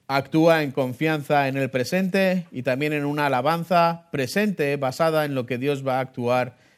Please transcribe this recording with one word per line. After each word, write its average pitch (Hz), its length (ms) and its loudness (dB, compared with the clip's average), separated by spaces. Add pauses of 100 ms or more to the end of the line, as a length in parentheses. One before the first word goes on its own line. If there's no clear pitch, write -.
actúa 160 540 4
en 139 100 -4
confianza 143 760 0
en 135 80 -4
el 135 140 -2
presente 185 800 0
y 123 140 -8
también 139 280 0
en 147 120 -2
una 147 220 0
alabanza 165 840 0
presente 147 680 -2
basada 151 480 0
en 143 100 -4
lo 123 120 -2
que 123 120 -4
Dios 135 280 -2
va 131 120 0
a - 20 0
actuar 123 580 -2 (200)